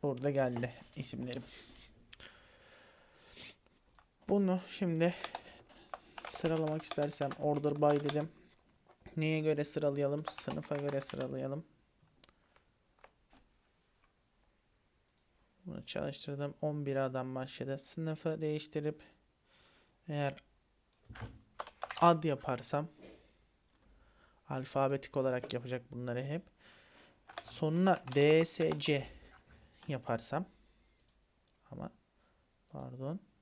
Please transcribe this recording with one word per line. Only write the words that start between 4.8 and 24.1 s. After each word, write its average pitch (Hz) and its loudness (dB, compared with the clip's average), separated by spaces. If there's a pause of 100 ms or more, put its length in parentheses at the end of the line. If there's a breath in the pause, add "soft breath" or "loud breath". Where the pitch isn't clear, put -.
sıralamak 160 0
istersem 147 -2 (100)
order 147 2
by 147 4
dedim. 151 -2 (840 loud breath)
Neye 156 2
göre 151 2
sıralayalım? 143 0
Sınıfa - -6
göre 143 0
sıralayalım. 135 -4 (4000 soft breath)
Bunu - -10
çalıştırdım. 143 -4
On 151 -2
bir 139 0
A'dan 131 -2
başladı. 135 -4
Sınıfı 160 -4
değiştirip 151 -2 (1040 soft breath)
eğer 143 0 (1700)
ad 170 8
yaparsam 143 -2 (1600 loud breath)